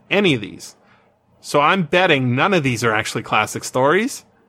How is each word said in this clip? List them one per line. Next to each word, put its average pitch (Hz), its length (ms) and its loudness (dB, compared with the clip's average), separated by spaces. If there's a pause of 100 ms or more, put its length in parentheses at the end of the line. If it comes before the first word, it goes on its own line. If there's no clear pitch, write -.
(100)
any 180 240 2
of 107 80 -4
these." - 340 -16 (640)
So - 220 0
I'm 175 220 2
betting 143 520 2
none 175 160 2
of 170 100 2
these 120 220 -2
are 113 100 2
actually 110 280 -4
classic 110 420 -2
stories. 156 600 0 (240)